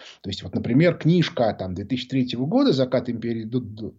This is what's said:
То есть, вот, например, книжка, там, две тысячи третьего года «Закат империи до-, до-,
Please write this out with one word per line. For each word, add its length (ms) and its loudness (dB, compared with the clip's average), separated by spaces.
То 80 -10
есть, 140 -8
вот, 100 -8
например, 420 4
книжка, 580 2
там, 200 -6
две 100 -6
тысячи 220 -4
третьего 400 -2
года 260 4
«Закат 380 0
империи 320 -4
до-, 160 -4
до-, 400 -10